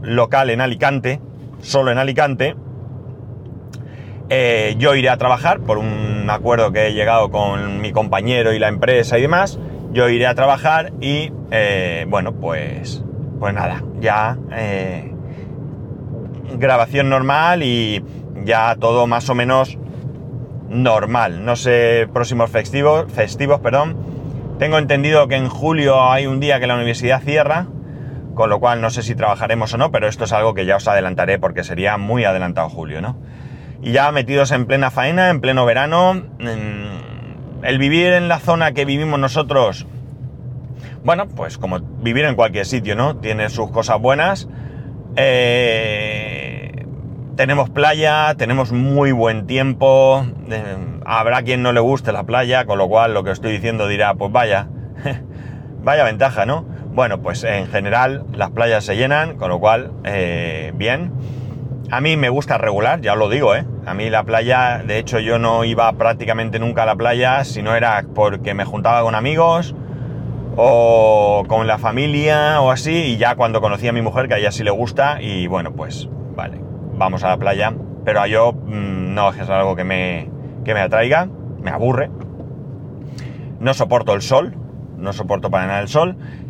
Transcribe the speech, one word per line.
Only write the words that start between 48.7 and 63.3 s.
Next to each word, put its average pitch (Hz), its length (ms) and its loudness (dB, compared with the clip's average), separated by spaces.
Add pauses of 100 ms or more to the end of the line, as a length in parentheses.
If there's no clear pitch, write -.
muy 139 400 4
buen 113 340 0
tiempo, 135 760 4 (260)
eh, 110 100 -4 (440)
habrá 117 360 2
quien 127 220 0
no 123 80 4
le 120 80 4
guste 120 320 2
la 98 140 -4
playa, 123 400 2
con 104 120 0
lo 95 120 2
cual 113 240 6
lo 98 100 0
que 95 80 -2
estoy 110 220 -4
diciendo 107 340 -2
dirá, 101 280 2
"Pues 101 140 -4
vaya, 107 380 2 (380)
<laughs> - 760 -10
vaya 143 220 4
ventaja, 113 420 2
¿no?". 151 200 -2 (260)
Bueno, 110 300 0
pues 90 240 -4
en 101 220 -2
general 117 640 0
las 98 160 -2
playas 113 340 2
se 101 140 -2
llenan, 147 400 0
con 98 100 -4
lo 90 140 -2
cual, 117 320 2 (100)
eh, 85 720 -2
bien. 123 380 -2 (760)
A 123 120 -2
mí 160 160 2
me 139 100 2
gusta 131 300 0
regular, 110 420 0
ya 107 140 0
os 107 60 2
lo 104 100 2
digo, 117 260 4